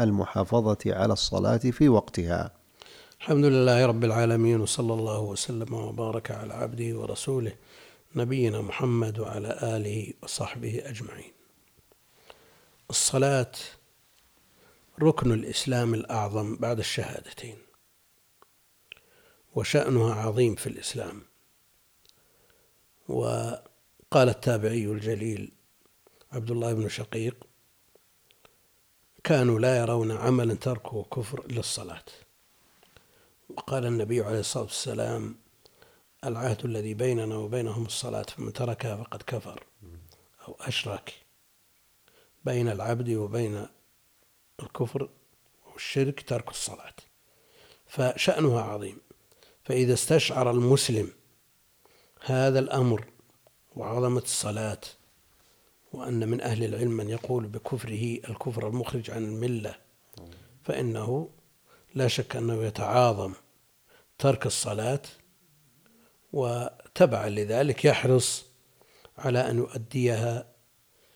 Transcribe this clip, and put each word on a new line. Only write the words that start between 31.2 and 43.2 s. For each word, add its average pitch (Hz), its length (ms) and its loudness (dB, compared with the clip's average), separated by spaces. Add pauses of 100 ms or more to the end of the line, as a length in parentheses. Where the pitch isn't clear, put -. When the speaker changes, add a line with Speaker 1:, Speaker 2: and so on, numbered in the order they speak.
Speaker 2:
إلا 117 100 -4
الصلاة." 90 440 -8 (1500)
وقال 135 300 -4
النبي 117 340 0
عليه 107 200 -2
الصلاة 113 240 -4
والسلام: 110 720 -6 (880)
"العهد 120 400 -2
الذي 110 300 -4
بيننا 113 420 0
وبينهم 110 500 -4
الصلاة، 107 360 -6
فمن 107 300 -10
تركها 117 440 -4
فقد 107 260 -12
كفر - 440 -10 (800)
أو 123 120 -14
أشرك." - 540 -6 (1300)
بين 120 240 0
العبد 117 420 -2
وبين 107 560 -2 (960)